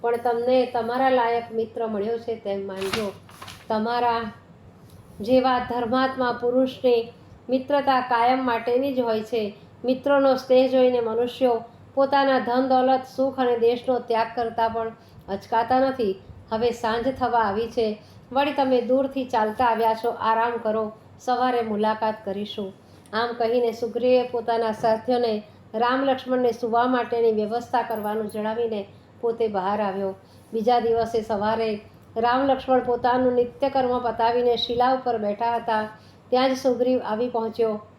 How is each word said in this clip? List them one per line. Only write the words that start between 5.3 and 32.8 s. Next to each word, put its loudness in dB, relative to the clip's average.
ધર્માત્મા -2
પુરુષની 0
મિત્રતા 0
કાયમ 2
માટેની 0
જ 0
હોય 0
છે. -4
મિત્રોનો 4
સ્નેહ 4
જોઈને 4
મનુષ્યો 0
પોતાના 4
ધન 0
દોલત, 4
સુખ -2
અને 2
દેશનો 2
ત્યાગ 0
કરતા 0
પણ -4
અચકાતા 0
નથી. 0
હવે 0
સાંજ -2
થવા 0
આવી 0
છે, -2
વળી 0
તમે 2
દૂરથી 0
ચાલતા 0
આવ્યા 2
છો, -2
આરામ 0
કરો, -2
સવારે 0
મુલાકાત -2
કરીશું." -8
આમ -2
કહીને 0
સુગ્રીવે 2
પોતાના -2
સાથીઓને 0
રામ 0
લક્ષ્મણને 0
સૂવા 0
માટેની 2
વ્યવસ્થા -2
કરવાનું -4
જણાવીને -4
પોતે 0
બહાર -2
આવ્યો. -4
બીજા 2
દિવસે 0
સવારે -2
રામ 2
લક્ષ્મણ 2
પોતાનું 0